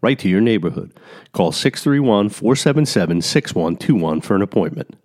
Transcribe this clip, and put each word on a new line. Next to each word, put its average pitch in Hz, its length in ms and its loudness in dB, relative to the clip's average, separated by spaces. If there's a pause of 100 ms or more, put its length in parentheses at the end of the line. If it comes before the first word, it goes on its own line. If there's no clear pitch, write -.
right 127 160 2
to - 100 -4
your 92 140 4
neighborhood. 101 500 -2 (420)
Call 87 180 0
six - 320 -4
three 143 160 2
one, 107 300 2
four 113 260 0
seven 147 320 2
seven, 87 340 0
six - 320 -2
one 85 240 -2
two - 160 0
one 80 280 0
for 101 140 -2
an 98 60 2
appointment. 80 640 -4